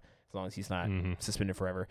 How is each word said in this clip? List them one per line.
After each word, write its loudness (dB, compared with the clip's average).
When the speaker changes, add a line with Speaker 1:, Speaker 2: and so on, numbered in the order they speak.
Speaker 1:
as -12
long -2
as -6
he's -4
not 2
Speaker 2:
Mm-hmm. 2
Speaker 1:
suspended 0
forever, 0